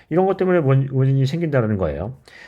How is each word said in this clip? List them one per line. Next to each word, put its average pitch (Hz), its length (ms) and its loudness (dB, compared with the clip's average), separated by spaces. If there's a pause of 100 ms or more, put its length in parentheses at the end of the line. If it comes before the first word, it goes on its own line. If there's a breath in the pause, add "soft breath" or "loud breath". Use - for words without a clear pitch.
이런 185 180 2
것 190 100 0
때문에 185 220 2
원-, 135 320 2
원인이 135 340 2
생긴다는 135 520 0
거예요. 90 400 -6 (300 loud breath)